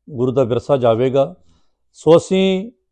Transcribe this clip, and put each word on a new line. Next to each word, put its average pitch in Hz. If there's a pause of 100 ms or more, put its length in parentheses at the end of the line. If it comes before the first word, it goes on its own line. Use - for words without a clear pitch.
ਗੁਰੂ 127
ਦਾ 131
ਵਿਰਸਾ 120
ਜਾਵੇਗਾ। 131 (580)
ਸੋ 160
ਅਸੀਂ 190 (220)